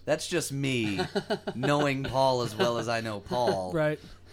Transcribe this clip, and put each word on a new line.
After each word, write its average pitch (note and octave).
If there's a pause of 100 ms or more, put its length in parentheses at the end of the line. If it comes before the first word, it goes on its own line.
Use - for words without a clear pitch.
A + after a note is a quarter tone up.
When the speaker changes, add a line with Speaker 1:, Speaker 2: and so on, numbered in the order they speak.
Speaker 1:
That's D3
just D#3+
me B2+ (280)
<laughs> -
knowing C#3
Paul C3
as G#2+
well A#2+
as A2
I A#2
know G#2+
Paul. F3+
Speaker 2:
Right. D3+ (340)